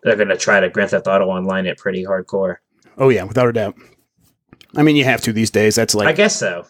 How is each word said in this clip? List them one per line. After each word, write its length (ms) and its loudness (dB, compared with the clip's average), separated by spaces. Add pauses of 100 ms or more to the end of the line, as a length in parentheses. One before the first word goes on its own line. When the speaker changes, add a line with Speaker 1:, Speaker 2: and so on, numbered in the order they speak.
Speaker 1:
they're 140 0
gonna 200 0
try 240 2
to 100 0
Grand 200 -2
Theft 160 -2
Auto 200 2
Online 400 -4
it 120 -6
pretty 260 -6
hardcore. 520 -4 (400)
Speaker 2:
Oh, 120 2
yeah, 160 0
without 240 0
a 40 -2
doubt. 220 -4 (1000)
I 60 2
mean, 140 6
you 80 4
have 180 0
to 100 -2
these 180 0
days. 260 2
That's 180 0
like 140 0
Speaker 1:
I 40 2
guess 240 2
so, 340 -6